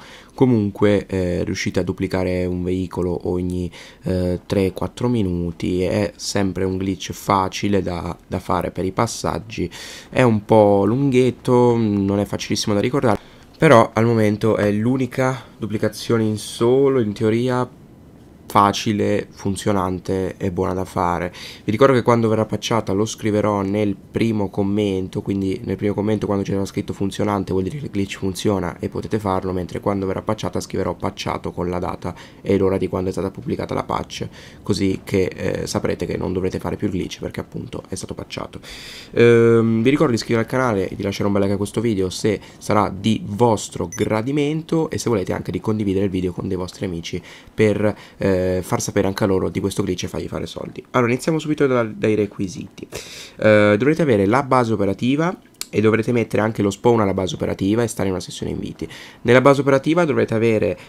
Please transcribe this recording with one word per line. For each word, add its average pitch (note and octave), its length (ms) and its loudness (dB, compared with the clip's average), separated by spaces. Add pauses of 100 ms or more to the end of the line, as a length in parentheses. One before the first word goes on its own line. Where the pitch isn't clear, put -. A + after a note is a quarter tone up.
(320)
comunque, G#2 720 2
eh, F2+ 360 -2
riuscite F#2+ 380 -4
a - 20 2
duplicare F#2 600 -2
un F2+ 180 -2
veicolo F2+ 680 -2
ogni, F2+ 400 -2 (360)
eh, F2+ 420 -2
tre F#2+ 260 0
quattro - 360 -4
minuti. F2+ 760 0
È G2+ 320 0
sempre F#2+ 480 -4
un F#2+ 140 0
glitch F#2+ 340 -4
facile G2 720 0
da, F2 420 -6
da - 140 -6
fare F2+ 320 -2
per F2 140 -4
i F#2 80 -2
passaggi. F2+ 760 -4 (400)
È - 140 2
un A2 220 4
po' G2+ 420 6
lunghetto, B2 920 4
non G2+ 440 2
è G#2 60 0
facilissimo G#2+ 500 -2
da G2+ 40 0
ricordare, B2 380 2 (400)
però C3+ 340 8
al A2 120 2
momento A2 500 2
è G#2 160 2
l'unica B2+ 720 0 (160)
duplicazione G#2+ 640 -2
in G#2+ 160 0
solo, C3 600 2
in G#2 120 0
teoria, A#2+ 560 0 (800)
facile, G2+ 800 2
funzionante F#2+ 1120 -2
e F#2+ 140 -2
buona F#2 200 0
da F#2 120 -4
fare. F2 480 -2 (320)
Vi - 80 0
ricordo C3 220 6
che A#2 80 2
quando A#2 260 4
verrà A2 160 2
patchata G#2+ 480 -2
lo G2 120 2
scriverò G#2 580 0
nel G2+ 340 0
primo G#2+ 540 -2
commento, G2 720 -2
quindi G2 440 -2
nel G2 120 -4
primo G2+ 180 -2
commento G#2+ 320 -2
quando G2 180 0
c'era G2 200 -2
scritto - 280 -6
funzionante G2+ 580 -2
vuol F#2+ 140 0
dire F#2 140 -6
che C3+ 80 -8
il - 40 -12
glitch G2 280 -4
funziona F#2 600 -2
e G2 100 -4
potete F#2 300 -6
farlo, F#2 340 -2
mentre F2+ 280 -6
quando G2 260 -2
verrà F#2+ 160 -4
patchata G#2 380 -4
scriverò F#2 340 -4
patchato F#2 560 -6
con F2 180 -4
la F2+ 120 -4
data F2 340 -6 (260)
e - 160 0
l'ora F#2+ 220 2
di F#2+ 100 -2
quando F#2+ 200 -2
è F#2+ 40 -2
stata F#2+ 200 -4
pubblicata - 420 -6
la - 80 -2
patch, - 460 -6 (340)
così F#2+ 400 0
che, F#2+ 220 0
eh, F2+ 420 -4
saprete F2+ 400 -4
che E2+ 100 -4
non F2+ 160 -4
dovrete F#2 280 -4
fare F2+ 160 -6
più - 100 -4
il G2 60 -4
glitch - 260 -6
perché - 220 -8
appunto - 480 -10
è F#2+ 80 -10
stato - 180 -10
patchato. - 460 -12 (500)
Ehm, A#2 720 6
vi B2 80 4
ricordo D3 220 4
di A2 60 2
iscrivervi A2+ 280 0
al C3 120 -2
canale A2 300 0
e - 60 -12
di - 80 -8
lasciare G2+ 240 -2
un G2+ 60 0
bel G2+ 100 2
like G2+ 120 0
a G2 40 0
questo G2+ 220 -4
video G2 300 0
se G2 300 -2 (180)
sarà G#2 380 0
di A2 300 0
vostro G#2 600 0
gradimento, C#3+ 1000 -2
e - 100 -6
se - 100 -4
volete F#2+ 240 0
anche - 180 -6
di - 100 -4
condividere G2+ 440 0
il G2+ 80 -2
video F#2 200 -2
con F#2 140 -8
dei F#2+ 100 -4
vostri F2+ 300 -8
amici E2+ 340 -8 (320)
per... G#2 420 2 (220)
Eh, G2 180 2 (280)
far A#2 200 -4
sapere G2+ 240 0
anche G2 180 -2
a - 20 4
loro F#2 220 2
di F2 120 -4
questo G2 220 -2
glitch F#2 220 -4
e F2+ 40 -6
fargli E2 200 -8
fare E2 180 -8
soldi. - 440 -10
Allora, A#2+ 200 2
iniziamo D#3 280 0
subito D3+ 280 0
da, B2+ 160 2
dai G#2+ 320 0
requisiti. - 720 -4 (520)
Eh, G#2 400 6
dovrete D3+ 240 2
avere A2 240 4
la A#2+ 160 4
base B2+ 320 2
operativa A#2+ 600 0 (340)
e - 120 -2
dovrete A2 320 4
mettere A2 300 0
anche A2 200 0
lo G2+ 80 2
spawn A#2 300 4
alla G2 120 2
base F#2+ 220 -2
operativa F#2+ 480 0
e A2+ 60 0
stare - 180 -4
in F#2+ 80 0
una F2+ 80 -4
sessione - 300 -8
inviti. - 360 -8 (340)
Nella A#2+ 180 6
base C3+ 220 6
operativa C#3 420 2
dovrete A2+ 280 0
avere G#2+ 460 2 (100)